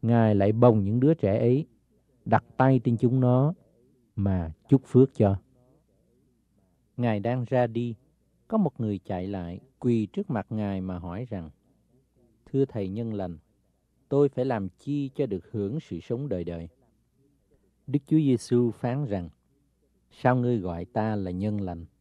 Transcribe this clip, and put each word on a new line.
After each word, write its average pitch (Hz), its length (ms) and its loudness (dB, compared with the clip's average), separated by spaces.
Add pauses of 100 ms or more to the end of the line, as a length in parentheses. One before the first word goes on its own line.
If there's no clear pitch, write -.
Ngài 113 320 4
lại 98 180 4
bồng 113 320 6
những 110 160 0
đứa 147 140 4
trẻ 104 240 0
ấy, 123 280 2 (580)
đặt 113 200 0 (120)
tay 131 220 4
trên 120 180 0
chúng 127 240 2
nó 127 340 2 (600)
mà 92 360 -2 (160)
chúc 135 160 4
phước 131 300 4
cho. 98 220 2 (1600)
Ngài 113 240 0
đang 120 280 -4
ra 123 180 2
đi, 117 280 -4 (540)
có 220 100 0
một 170 220 -2
người 104 180 -2
chạy 90 280 -6
lại, 92 340 -8 (180)
quỳ 117 280 0
trước - 240 -8
mặt 110 200 -4
Ngài 101 300 -4
mà 92 180 -8
hỏi 90 320 -10
rằng, 82 200 -10 (1000)
"Thưa 135 120 2
Thầy 104 240 -8
nhân 110 260 -6
lành, 90 240 -8 (680)
tôi 143 200 2
phải 127 160 -4
làm 110 240 -4
chi 143 460 -6
cho 143 120 -2
được 98 260 -8
hưởng 107 280 -4
sự 85 200 -12
sống 131 280 -8
đời 92 160 -4
đời?" 85 240 -10 (1160)
Đức 135 200 -4
Chúa 156 120 2
Giêsu 123 520 2
phán 131 340 -4
rằng, 98 240 -6 (840)
"Sao 127 260 0
ngươi 123 220 0
gọi 87 260 -6
ta 110 320 -4
là 95 140 -6
nhân 101 300 -4
lành? 85 240 -8 (160)